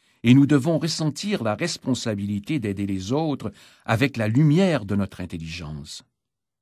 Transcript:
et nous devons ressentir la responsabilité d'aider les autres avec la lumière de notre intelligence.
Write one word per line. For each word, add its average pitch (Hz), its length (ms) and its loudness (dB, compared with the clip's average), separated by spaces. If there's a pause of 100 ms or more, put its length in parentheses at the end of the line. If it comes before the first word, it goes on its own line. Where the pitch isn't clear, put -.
(240)
et 120 100 8
nous 139 140 8
devons 147 320 2
ressentir 160 640 -4
la 107 100 0
responsabilité 107 1040 -4
d'aider 101 280 -4
les 95 260 -4
autres 143 400 -4 (320)
avec 117 320 0
la 110 100 -2
lumière 151 560 4
de 98 120 -4
notre 98 260 -4
intelligence. 80 840 -12 (580)